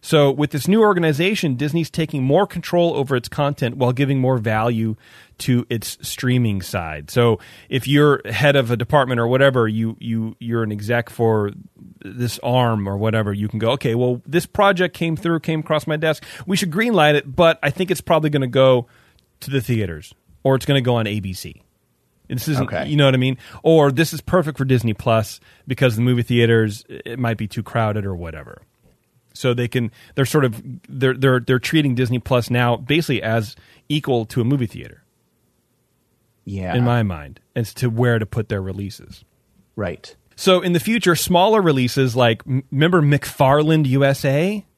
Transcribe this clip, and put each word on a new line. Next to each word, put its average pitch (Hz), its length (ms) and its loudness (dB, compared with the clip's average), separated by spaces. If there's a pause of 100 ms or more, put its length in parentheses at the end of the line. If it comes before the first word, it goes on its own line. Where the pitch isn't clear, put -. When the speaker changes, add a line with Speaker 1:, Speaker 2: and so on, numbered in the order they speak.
Speaker 1:
So 143 300 4
with 143 200 -2
this 139 160 -6
new 208 140 4
organization, 175 720 2
Disney's 147 340 -2
taking 151 340 -4
more 165 240 4
control 175 480 0
over 135 220 -2
its 120 100 -6
content 139 480 -4
while 127 160 0
giving 135 280 0
more 127 180 0
value 110 580 -2 (440)
to 123 300 0
its - 320 -6
streaming 120 600 -2
side. 78 500 -8
So 117 260 2 (300)
if 127 180 -4
you're 143 400 4
head 123 300 2
of 123 160 2
a 120 60 0
department 127 420 0
or 117 80 0
whatever, 127 400 2
you, 113 320 -4
you, 113 400 -6
you're 117 240 -4
an 107 80 -4
exec 107 380 -2
for 107 420 0 (540)
this 120 360 -6
arm 117 460 2
or 98 100 -4
whatever, 107 360 0
you 101 160 -4
can 110 100 -6
go, 113 120 0
"Okay, 127 220 -2
well, 123 320 0
this - 200 -2
project 190 500 2
came 165 220 -2
through, 165 240 -2
came 160 180 -4
across 151 260 -2
my 156 120 -2
desk. 156 260 -2 (240)
We 196 80 0
should 180 160 -2
greenlight 170 440 2
it, 139 200 -4
but 165 260 4
I 147 80 0
think 185 220 -4
it's 175 100 -2
probably 156 280 0
gonna 139 180 -2
go 127 400 4 (540)
to 135 100 -12
the 135 80 0
theaters 104 540 -4 (300)
or 135 120 4
it's 131 100 -2
gonna 139 160 2
go 123 140 2
on 113 120 0
A 104 120 -4
B 95 140 -8
C." - 280 -16 (680)
This 127 180 -6
isn't, 135 240 -2
Speaker 2:
Okay. 85 160 -4
Speaker 1:
you 147 80 -2
know 143 100 6
what 131 100 4
I - 20 2
mean? 127 200 0 (260)
Or 156 280 6
this 147 220 0
is 151 80 -10
perfect 156 380 -2
for 139 40 0
Disney 120 300 2
Plus 113 460 -2 (280)
because 127 300 0
the 113 60 0
movie 120 180 2
theaters, 117 680 2
it - 320 -14
might 117 180 -2
be 107 100 -6
too 107 160 -8
crowded 107 420 -2
or 95 100 -6
whatever. 80 460 -14 (720)
So 127 220 -2
they 120 120 -2
can, 117 220 -2 (240)
they're 139 140 2
sort 147 180 2
of, 117 160 -2 (260)
they're, 131 280 -2
they're, 131 240 2
they're 127 200 0
treating 143 360 0
Disney 123 240 -2
Plus 123 320 -2
now 120 240 2
basically 143 480 -2
as 110 320 -2 (320)
equal 135 400 -2
to - 140 -2
a - 20 2
movie 127 240 0
theater. - 360 -16 (1400)
Speaker 2:
Yeah. 95 300 -6
Speaker 1:
In 120 80 2
my 120 200 2
mind, 76 360 -8 (160)
as 117 200 -6
to 127 140 -2
where 117 300 2
to 107 60 -2
put - 240 -6
their 98 120 -4
releases. 95 600 -12 (520)
Speaker 2:
Right. - 400 -8 (200)
Speaker 1:
So 185 260 2
in 175 120 -2
the 170 60 2
future, 196 360 0
smaller 196 460 2
releases 131 540 2
like, 117 320 2
m-, 135 240 -2
remember 160 300 4
McFarland 147 840 2
U 135 160 2
S 139 220 2
A 175 400 -2 (120)